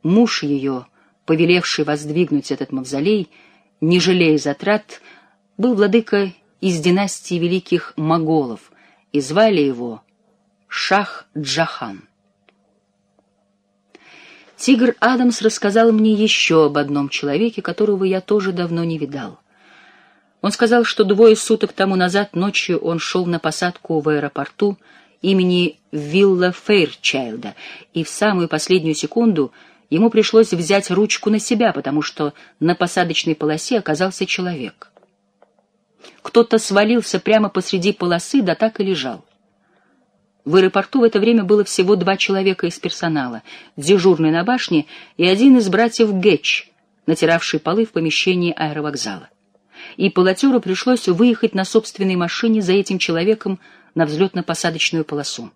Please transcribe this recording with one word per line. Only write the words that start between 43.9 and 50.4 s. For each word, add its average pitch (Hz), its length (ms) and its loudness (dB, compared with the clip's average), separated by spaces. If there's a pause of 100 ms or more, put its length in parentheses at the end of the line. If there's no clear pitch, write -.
на 170 140 0
башне 190 420 0 (320)
и 170 80 2
один 240 320 6
из 214 100 2
братьев 220 460 2
Гетч, 185 560 2 (380)
натиравший 165 520 0
полы 202 260 0
в - 60 -18
помещении 170 640 0
аэровокзала. 147 760 -8 (680)
И 190 160 0
полотёру 190 480 2